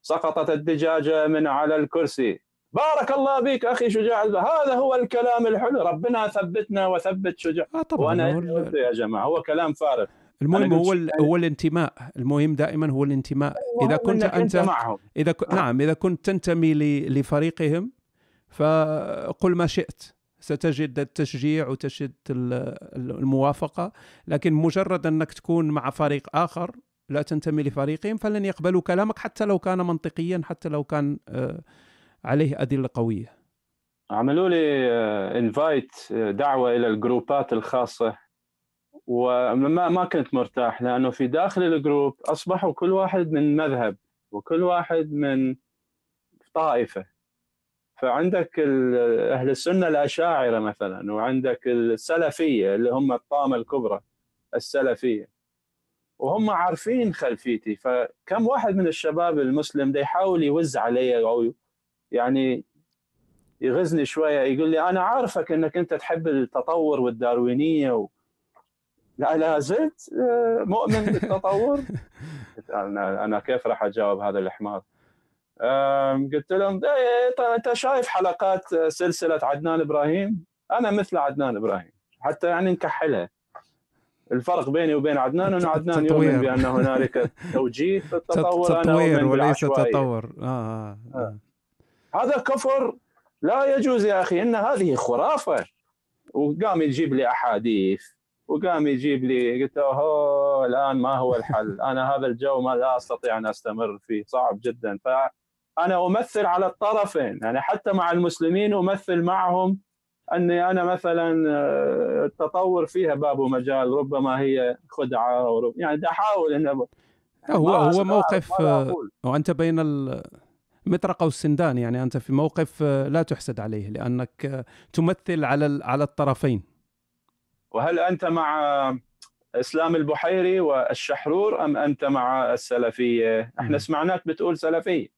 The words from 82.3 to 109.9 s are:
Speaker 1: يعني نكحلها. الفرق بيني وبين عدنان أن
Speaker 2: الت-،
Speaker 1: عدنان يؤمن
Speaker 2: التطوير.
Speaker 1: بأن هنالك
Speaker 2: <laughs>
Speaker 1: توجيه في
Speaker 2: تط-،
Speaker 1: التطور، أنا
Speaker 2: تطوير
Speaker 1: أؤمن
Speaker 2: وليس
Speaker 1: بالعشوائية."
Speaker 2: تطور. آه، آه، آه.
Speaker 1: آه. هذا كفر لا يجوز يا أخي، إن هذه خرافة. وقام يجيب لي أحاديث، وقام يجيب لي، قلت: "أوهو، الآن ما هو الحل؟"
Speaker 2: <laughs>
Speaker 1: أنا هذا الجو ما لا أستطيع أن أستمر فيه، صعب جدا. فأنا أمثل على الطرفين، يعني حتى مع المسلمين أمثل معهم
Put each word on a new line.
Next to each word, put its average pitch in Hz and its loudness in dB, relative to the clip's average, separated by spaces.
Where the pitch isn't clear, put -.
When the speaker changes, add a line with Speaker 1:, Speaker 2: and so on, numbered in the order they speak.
Speaker 1:
يعني 180 0
نكحلها. 147 -2
الفرق 139 0
بيني 156 2
وبين 143 2
عدنان 175 0
أن 180 0
Speaker 2:
الت-، 175 0
Speaker 1:
عدنان 156 0
يؤمن 156 4
Speaker 2:
التطوير. 131 4
Speaker 1:
بأن 127 2
هنالك 127 2
Speaker 2:
<laughs> 165 -10
Speaker 1:
توجيه 135 0
في 151 -16
Speaker 2:
تط-، 170 -4
Speaker 1:
التطور، 175 2
أنا 165 2
Speaker 2:
تطوير 165 6
Speaker 1:
أؤمن 131 4
Speaker 2:
وليس 139 2
Speaker 1:
بالعشوائية." 131 2
Speaker 2:
تطور. 120 0
آه، 107 -6
آه، 110 -6
آه. 107 -8
Speaker 1:
آه. 208 0
هذا 262 0
كفر 269 0
لا 269 2
يجوز 240 2
يا 202 2
أخي، 180 0
إن 233 2
هذه 202 2
خرافة. 139 0
وقام 165 0
يجيب 147 0
لي 131 2
أحاديث، 110 0
وقام 156 0
يجيب 135 0
لي، 123 2
قلت: 135 -4
"أوهو، 143 2
الآن 131 0
ما 131 0
هو 127 0
الحل؟" 107 -4
Speaker 2:
<laughs> 135 -2
Speaker 1:
أنا 131 -2
هذا 135 -2
الجو 127 -2
ما 127 0
لا 127 2
أستطيع 117 -4
أن 110 -6
أستمر 107 -4
فيه، 107 -6
صعب 120 -2
جدا. 113 -6
فأنا 165 -2
أمثل 208 0
على 180 2
الطرفين، 196 -2
يعني 120 -2
حتى 196 -2
مع 175 0
المسلمين 175 0
أمثل 190 0
معهم 185 0